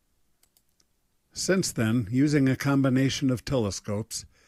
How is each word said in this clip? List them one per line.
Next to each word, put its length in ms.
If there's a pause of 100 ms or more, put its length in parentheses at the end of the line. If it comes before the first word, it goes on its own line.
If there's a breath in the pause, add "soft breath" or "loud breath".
(1300)
Since 400
then, 360
using 380
a 80
combination 720
of 160
telescopes, 800 (220 soft breath)